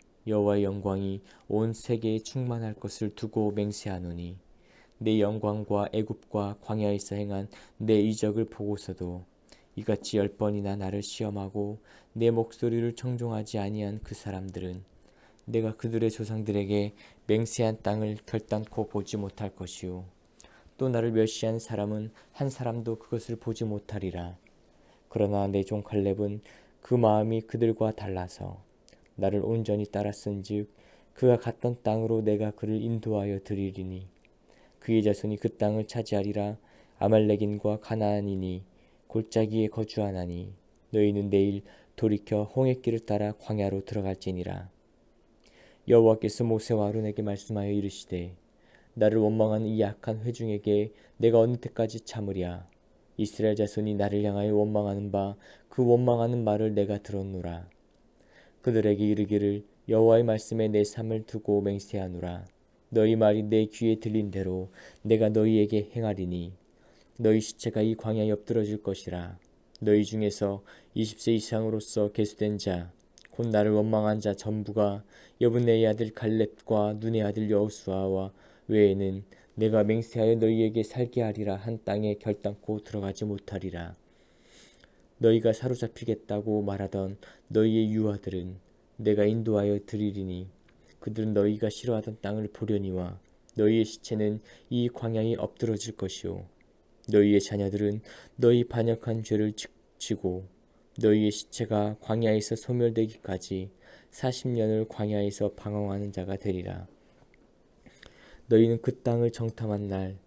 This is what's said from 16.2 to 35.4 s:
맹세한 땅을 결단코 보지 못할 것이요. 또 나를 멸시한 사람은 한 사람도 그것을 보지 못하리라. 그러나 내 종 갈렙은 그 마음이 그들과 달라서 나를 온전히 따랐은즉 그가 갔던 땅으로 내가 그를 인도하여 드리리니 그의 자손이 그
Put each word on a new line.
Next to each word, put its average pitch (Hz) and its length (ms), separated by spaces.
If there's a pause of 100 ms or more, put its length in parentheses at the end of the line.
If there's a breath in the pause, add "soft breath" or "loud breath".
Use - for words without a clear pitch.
맹세한 110 540
땅을 107 440
결단코 107 600
보지 104 300
못할 98 380
것이요. 92 500 (720 loud breath)
또 131 120
나를 117 220
멸시한 113 480
사람은 107 520 (200 loud breath)
한 139 180
사람도 117 500
그것을 117 360
보지 113 300
못하리라. 92 720 (720 soft breath)
그러나 101 380
내 98 160
종 104 180
갈렙은 101 600 (400 loud breath)
그 - 120
마음이 110 480
그들과 113 500
달라서 92 720 (520 soft breath)
나를 98 280
온전히 107 420
따랐은즉 104 840 (420 soft breath)
그가 123 240
갔던 120 460
땅으로 110 380
내가 107 300
그를 107 300
인도하여 107 600
드리리니 95 640 (760 soft breath)
그의 113 180
자손이 104 360
그 - 180